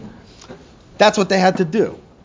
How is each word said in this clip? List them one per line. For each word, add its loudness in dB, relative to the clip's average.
That's 4
what -2
they 0
had 2
to -2
do. -4